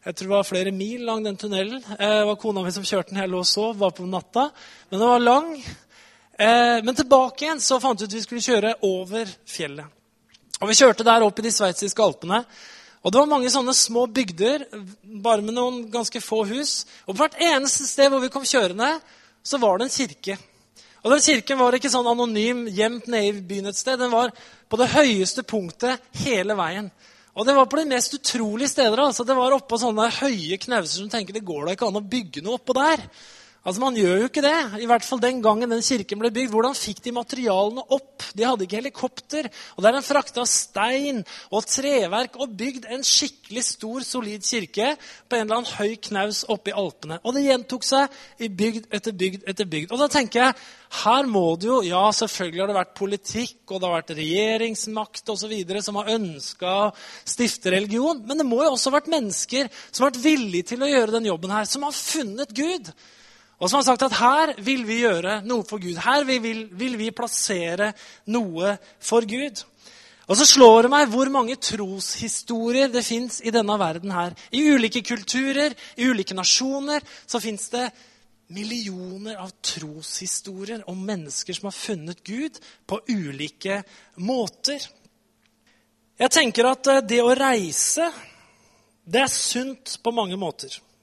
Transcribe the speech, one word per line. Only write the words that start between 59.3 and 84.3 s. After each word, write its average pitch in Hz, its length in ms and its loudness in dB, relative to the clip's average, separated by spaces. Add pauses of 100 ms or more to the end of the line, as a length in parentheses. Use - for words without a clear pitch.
som 247 140 0
har 277 80 2
vært 240 100 -10
villige 220 480 2
til 254 160 -2
å 294 60 2
gjøre 226 240 2
den 226 100 -2
jobben 185 240 -4
her, 208 160 -2
som 277 160 -4
har 285 160 -6
funnet 240 560 -6
Gud. 285 380 -4 (640)
Og 180 100 -2
som 262 120 2
har 262 80 2
sagt 254 180 4
at 247 140 0
her 285 320 4 (100)
vil 254 240 -2
vi 226 160 -2
gjøre 202 380 2 (100)
noe 233 160 -2
for 214 160 -8
Gud. 175 160 -6
Her 269 260 2
vil, 262 200 0
vil, 226 160 -4 (180)
vil 247 220 -4
vi 220 100 -4
plassere 202 800 -4 (420)
noe 202 460 -2 (260)
for 226 240 2
Gud. 240 380 -8 (640)
Og 196 80 4
så 294 80 6
slår 233 400 12
det 254 80 4
meg 285 160 6
hvor 262 240 0
mange 254 240 0
troshistorier 226 1400 -4
det 240 100 0
finnes 233 380 -6
i 226 100 -4
denne 214 300 2
verden 175 320 -4
her. 175 220 -4 (180)
I 254 80 0 (100)
ulike 240 300 4
kulturer, 262 720 -2 (240)
i 240 80 0
ulike 196 320 0
nasjoner, 277 640 0 (240)
så - 160 -4
finnes 214 320 -8
det 247 140 -4 (680)
millioner 202 880 -10
av 190 80 -12 (160)
troshistorier 185 1200 -10
om 185 160 -10
mennesker 180 540 -8
som 202 100 -10
har 190 80 -10
funnet 175 480 -10
Gud 262 380 -10 (240)
på 202 140 -6 (100)
ulike 175 720 -6 (400)
måter. 254 640 -4 (1300)